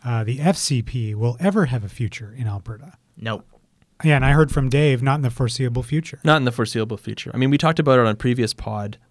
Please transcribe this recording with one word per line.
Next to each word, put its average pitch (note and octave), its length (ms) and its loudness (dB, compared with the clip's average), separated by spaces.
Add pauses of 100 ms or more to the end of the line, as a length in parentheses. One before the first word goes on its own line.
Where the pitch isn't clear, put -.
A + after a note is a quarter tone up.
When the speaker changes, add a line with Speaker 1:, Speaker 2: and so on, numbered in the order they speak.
Speaker 1:
uh, A#2 200 -2
the A#2+ 160 -4
F E3 180 2
C B2+ 240 -2
P A2 320 -6
will A#2 260 -2
ever G3 280 2
have A#2+ 160 -4
a F#2+ 60 -8
future A2 460 -8
in B2 120 -4
Alberta? G#2+ 460 -10 (220)
Speaker 2:
No. A2 280 -8 (600)
Speaker 1:
Yeah, D3+ 140 4
and C3 80 2
I C#3 80 6
heard D3+ 180 6
from C3+ 160 0
Dave, C3+ 340 2
not C#3 140 2
in D3+ 60 -2
the B2+ 80 0
foreseeable B2 520 -2
future. D3+ 440 -6
Speaker 3:
Not D#3 100 6
in C#3+ 80 2
the B2 80 2
foreseeable A2 460 -4
future. - 360 -12
I - 40 -6
mean, C3 120 2
we D3 80 4
talked E3 220 2
about C#3 180 6
it B2 40 6
on A2+ 80 6
a G#2+ 60 0
previous A#2+ 380 0
pod. G#2+ 440 -8 (140)